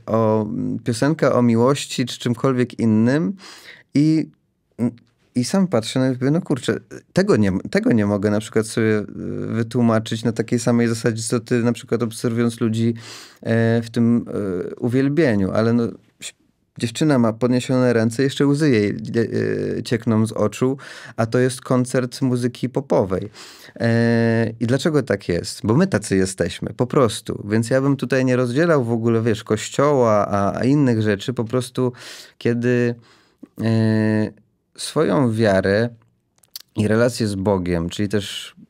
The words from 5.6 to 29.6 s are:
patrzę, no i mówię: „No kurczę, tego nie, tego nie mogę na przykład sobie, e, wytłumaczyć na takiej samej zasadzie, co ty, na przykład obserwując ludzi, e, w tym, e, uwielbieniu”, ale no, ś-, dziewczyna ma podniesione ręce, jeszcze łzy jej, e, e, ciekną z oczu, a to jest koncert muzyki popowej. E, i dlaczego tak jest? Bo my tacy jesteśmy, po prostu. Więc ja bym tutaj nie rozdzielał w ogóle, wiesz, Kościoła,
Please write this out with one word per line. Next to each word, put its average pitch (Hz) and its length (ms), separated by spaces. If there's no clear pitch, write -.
patrzę, 120 320
no 131 60
i 131 40
mówię: 127 220
„No 170 100
kurczę, - 360
tego 190 240
nie, 101 140
tego 113 200
nie 107 140
mogę 104 260
na 104 80
przykład 110 280
sobie, 110 300
e, 104 80
wytłumaczyć 113 760
na 120 80
takiej 113 280
samej 117 280
zasadzie, 113 360
co 120 160
ty, 117 240
na 120 80
przykład 117 320
obserwując 117 580
ludzi, 113 320
e, 117 400
w 117 80
tym, 117 360
e, - 40
uwielbieniu”, 123 760
ale 110 220
no, 117 100
ś-, - 140
dziewczyna 131 400
ma 110 140
podniesione 123 600
ręce, 113 300
jeszcze 139 240
łzy 143 220
jej, 104 200
e, 107 880
e, 95 60
ciekną 110 420
z 107 60
oczu, 127 460
a 120 100
to 120 140
jest 127 220
koncert 127 600
muzyki 123 480
popowej. 104 600
E, 117 800
i 120 80
dlaczego 139 360
tak - 260
jest? 87 340
Bo 107 120
my 185 120
tacy 101 280
jesteśmy, - 600
po 123 100
prostu. - 600
Więc 113 200
ja 131 120
bym 139 140
tutaj 131 300
nie 127 100
rozdzielał 135 480
w 113 80
ogóle, 113 300
wiesz, 113 220
Kościoła, 117 840